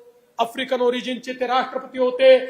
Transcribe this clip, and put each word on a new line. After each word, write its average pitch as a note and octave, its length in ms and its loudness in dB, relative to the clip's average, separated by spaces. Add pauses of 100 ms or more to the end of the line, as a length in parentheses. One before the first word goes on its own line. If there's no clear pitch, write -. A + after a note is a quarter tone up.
(400)
आफ्रिकन B3+ 420 -4
ओरिजिनचे B3 520 -4
ते B3+ 140 -6
राष्ट्रपती B3+ 520 -4
होते, B3+ 500 6